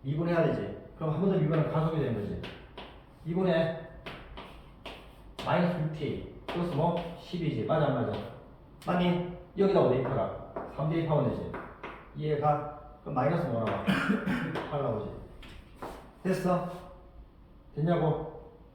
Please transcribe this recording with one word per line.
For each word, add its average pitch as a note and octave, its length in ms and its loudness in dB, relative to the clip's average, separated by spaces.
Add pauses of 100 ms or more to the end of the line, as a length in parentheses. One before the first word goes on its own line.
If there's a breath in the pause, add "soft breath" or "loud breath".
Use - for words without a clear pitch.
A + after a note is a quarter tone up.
미분해야 E3 440 2
되지. G2 300 -2 (200)
그럼 D#3 180 0
한 F3 60 -2
번 F#3+ 120 4
더 E3 60 4
미분하면 D3+ 340 4
가속이 D#3+ 260 2
되는 A#2 220 0
거지. G2+ 220 -4 (840)
미분해. E3+ 540 2 (1700)
마이너스 F3 320 4
육 D#3 160 0
티 - 400 -4 (120)
플러스 E3+ 280 -2
뭐? E3 220 4 (260)
십이지. C#3 420 -2
맞아, D#3 220 4
안 B2+ 80 2
맞아? G#2+ 180 0 (760)
아니, F3 460 4 (240)
여기다 G3 240 6
뭐 B2 100 6
대입하라? - 640 0 (240)
삼 D#3 140 0
대입하면 D3+ 400 2
되지. - 220 -4 (640)
이해가? D3 560 2 (300)
그럼 D3 120 -6
마이너스 D#3 320 2
뭐 A2+ 180 0
나와? G2+ 200 -2
<coughs> F#3 880 0
팔 C#3+ 120 -2
나오지. - 280 -2 (1120)
됐어? F3+ 480 2 (1040)
됐냐고? D#3 800 0 (200)